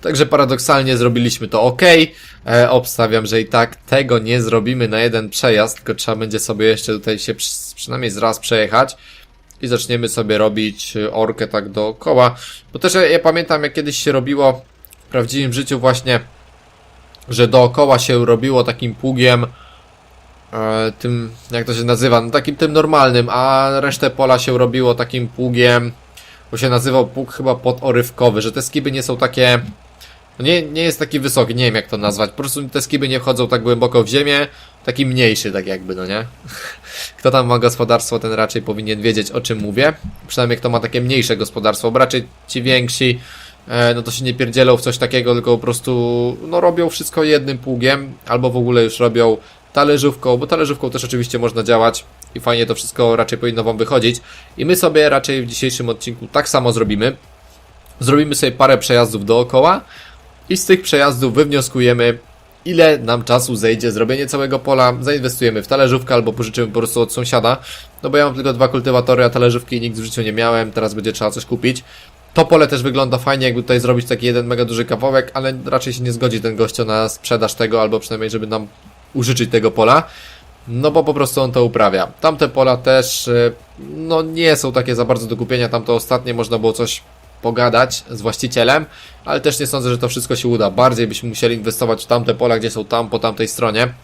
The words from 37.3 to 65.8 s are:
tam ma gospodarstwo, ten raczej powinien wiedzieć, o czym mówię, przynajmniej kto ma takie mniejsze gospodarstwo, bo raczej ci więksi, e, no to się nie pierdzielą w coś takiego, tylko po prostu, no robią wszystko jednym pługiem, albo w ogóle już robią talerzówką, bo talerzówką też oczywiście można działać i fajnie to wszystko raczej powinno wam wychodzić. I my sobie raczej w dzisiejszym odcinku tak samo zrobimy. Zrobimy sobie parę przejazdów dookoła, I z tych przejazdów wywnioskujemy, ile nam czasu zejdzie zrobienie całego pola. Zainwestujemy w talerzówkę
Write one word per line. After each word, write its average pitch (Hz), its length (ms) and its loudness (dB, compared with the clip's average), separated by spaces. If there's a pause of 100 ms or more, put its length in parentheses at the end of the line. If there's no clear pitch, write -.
tam 127 160 2
ma 120 120 2
gospodarstwo, 117 600 0
ten 110 140 -6
raczej 110 280 -2
powinien 107 400 -6
wiedzieć, 107 300 0
o 120 100 -4
czym 113 180 -6
mówię, 107 340 0 (340)
przynajmniej 120 300 -2
kto 120 120 -4
ma 117 100 0
takie 117 220 -4
mniejsze 123 360 0
gospodarstwo, 107 540 -2
bo 123 80 0
raczej 127 280 0 (200)
ci 123 160 -6
więksi, 123 560 0 (480)
e, 120 260 2
no 120 80 -4
to 117 100 -6
się 131 140 -6
nie 123 80 -2
pierdzielą 123 440 4
w 123 40 -2
coś 123 160 -4
takiego, 123 360 0
tylko 120 180 0
po 117 100 2
prostu, 120 760 -2 (100)
no 175 140 -2
robią 170 280 2
wszystko 160 340 -4
jednym 139 340 0
pługiem, 131 560 -2 (140)
albo 123 220 0
w 120 80 -4
ogóle 120 260 2
już 110 160 -2
robią 117 380 4 (380)
talerzówką, 139 600 2
bo 139 100 -4
talerzówką 143 420 -2
też 123 140 -8
oczywiście 120 360 -4
można 117 240 -2
działać 113 420 2 (300)
i - 40 -10
fajnie 117 260 0
to 110 100 -4
wszystko 117 400 0
raczej 117 220 -2
powinno 117 260 -4
wam 113 140 -2
wychodzić. 117 440 0 (360)
I - 80 -4
my 175 100 2
sobie 156 340 4
raczej 139 320 0
w 120 60 -6
dzisiejszym 123 420 -4
odcinku 117 380 -8
tak - 220 -2
samo 123 220 2
zrobimy. 110 440 0 (840)
Zrobimy 143 360 2
sobie 131 160 0
parę 135 260 4
przejazdów 110 480 0
dookoła, 127 560 4 (680)
I 185 80 0
z - 80 -6
tych 185 160 4
przejazdów 139 520 2
wywnioskujemy, 123 840 2 (460)
ile 165 320 6
nam 117 260 -2
czasu 120 320 0
zejdzie 113 360 0
zrobienie 120 360 -2
całego 135 320 -2
pola. 127 420 2
Zainwestujemy 123 600 -2
w - 40 -14
talerzówkę 131 480 2